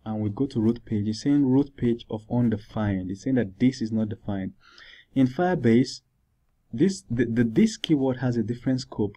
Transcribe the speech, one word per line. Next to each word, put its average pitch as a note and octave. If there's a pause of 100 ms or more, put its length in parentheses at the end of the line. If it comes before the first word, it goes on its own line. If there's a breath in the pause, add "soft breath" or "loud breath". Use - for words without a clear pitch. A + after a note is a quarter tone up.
and A2
we G#2
go C3+
to A#2+
root A2+
page, G#2
it's G#2+
saying C#3+
root C3+
page A#2+
of G#2+
undefined. G#2+
It's G2
saying C3
that G2
this B2+
is G#2+
not G#2+
defined. G2 (600 loud breath)
In C3
Firebase, B2+ (720)
this, F3
the, A#2
the A#2
this E3+
keyword C3+
has B2
a A2
different B2+
scope -